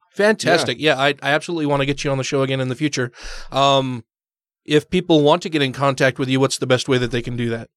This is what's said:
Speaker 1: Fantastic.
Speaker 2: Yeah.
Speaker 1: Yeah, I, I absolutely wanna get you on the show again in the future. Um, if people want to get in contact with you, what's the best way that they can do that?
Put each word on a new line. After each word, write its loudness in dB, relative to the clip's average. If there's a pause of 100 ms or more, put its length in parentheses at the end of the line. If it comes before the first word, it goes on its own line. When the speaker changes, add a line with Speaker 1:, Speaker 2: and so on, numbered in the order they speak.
(140)
Speaker 1:
Fantastic. 0
Speaker 2:
Yeah. 2
Speaker 1:
Yeah, -4
I, 4 (140)
I -2
absolutely -4
wanna 0
get -4
you -2
on -2
the -4
show -2
again -2
in -2
the -4
future. -4 (380)
Um, 2 (600)
if 2
people 4
want 4
to -8
get 0
in 0
contact 0
with -2
you, 0
what's 0
the -4
best 0
way 4
that -2
they -2
can -8
do -4
that? -10